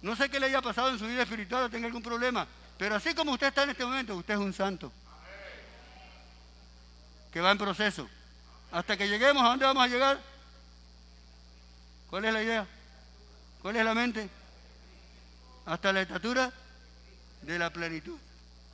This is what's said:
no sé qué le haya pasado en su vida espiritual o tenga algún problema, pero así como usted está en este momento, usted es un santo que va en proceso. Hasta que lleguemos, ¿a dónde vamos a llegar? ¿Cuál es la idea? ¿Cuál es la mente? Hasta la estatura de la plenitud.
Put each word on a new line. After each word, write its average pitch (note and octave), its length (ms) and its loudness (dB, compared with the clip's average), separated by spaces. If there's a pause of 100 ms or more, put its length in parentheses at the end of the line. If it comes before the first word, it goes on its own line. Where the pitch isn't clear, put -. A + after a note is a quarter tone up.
no G#3 160 -4
sé C#4 120 2
qué C#4 120 -2
le C4+ 60 2
haya C4+ 140 4
pasado B3 280 0
en B3+ 100 0
su G#3+ 80 -6
vida B3 160 -2
espiritual G#3+ 400 -2
o A#3+ 80 0
tenga A#3 160 -6
algún A#3 160 -6
problema, A#3 440 -2 (300)
pero G#3 200 0
así D#4 180 0
como D4 180 0
usted C4 140 0
está C#4 160 2
en C#4+ 80 2
este B3 140 -4
momento, B3 320 -4
usted F#3+ 180 -4
es G3+ 60 0
un G3 120 -2
santo F#3+ 380 -4 (2500)
que E3 80 -4
va F#3 120 6
en G3+ 60 4
proceso. G3+ 500 -2 (640)
Hasta F3 240 -2
que G3+ 120 0
lleguemos, B3+ 360 6
¿a A#3 60 8
dónde C4 160 2
vamos C4+ 180 6
a B3 40 2
llegar? C4+ 300 2 (1900)
¿Cuál F#3+ 140 -4
es A3 80 4
la A3 100 0
idea? A3 240 0 (920)
¿Cuál G#3 160 -4
es A3 80 4
la A3+ 100 2
mente? A3+ 340 -2 (1400)
Hasta F3 260 0
la F#3+ 100 4
estatura B3 500 -2 (920)
de E3 160 -6
la E3+ 120 -2
plenitud. E3 480 -8 (560)